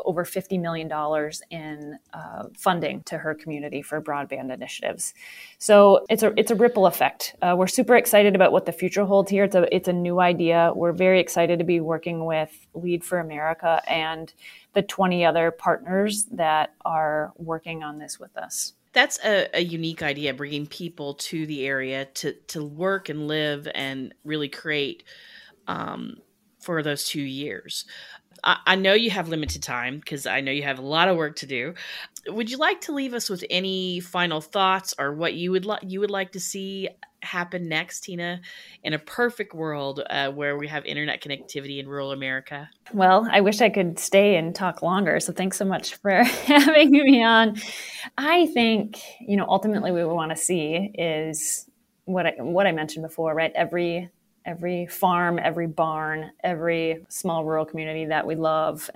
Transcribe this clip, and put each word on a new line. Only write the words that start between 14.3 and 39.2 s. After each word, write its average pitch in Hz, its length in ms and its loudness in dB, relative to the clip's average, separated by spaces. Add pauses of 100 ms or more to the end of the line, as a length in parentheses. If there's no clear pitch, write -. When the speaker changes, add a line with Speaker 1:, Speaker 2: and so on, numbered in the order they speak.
Speaker 1:
the 202 80 4
twenty 180 420 0
other 165 260 4
partners 185 840 -2
that 156 420 0 (100)
are 156 520 -2
working 165 460 -8
on 147 160 -12
this - 220 -14
with - 160 -20
us. - 380 -10 (180)
Speaker 2:
That's 254 320 2
a, 202 300 2
a 170 80 0
unique 165 400 -4
idea, 143 320 -4
bringing 143 320 -8
people 151 480 -10
to 160 320 -6
the 143 200 -6
area 135 380 -4 (120)
to, - 180 -4 (140)
to 160 140 -8
work 180 460 -4
and 151 180 -6
live 151 480 -2
and 135 480 -8
really 151 280 -6
create, 147 540 -6 (640)
um, - 520 -8 (420)
for 160 220 -2
those 143 220 -4
two 151 180 -6
years. 135 640 -10 (580)
I, 180 220 4
I 185 100 4
know 190 160 4
you 226 180 4
have 175 200 -4
limited 151 320 -6
time 127 400 -6
'cause 139 240 -10
I 135 160 0
know 135 100 -4
you 143 100 -4
have 139 160 -4
a 131 40 -14
lot 160 260 0
of 185 80 2
work 151 200 -4
to 147 100 -12
do. 131 280 -6 (540)
Would 220 220 -6
you 262 80 -8
like 349 240 0
to 330 100 -8
leave 269 220 -4
us 233 160 -6
with 180 180 -6
any 185 500 -4
final 175 440 -2
thoughts 190 560 -2
or 143 160 -4
what 160 200 -2
you 175 180 -4
would 185 120 0
li-, 208 180 -4
you 185 180 -8
would 202 100 0
like 190 220 -6
to 190 80 -12
see 190 500 -8 (320)
happen 180 460 -6
next, 160 320 -6
Tina, 175 400 -8 (420)
in 156 120 -4
a 151 40 -2
perfect 233 560 -4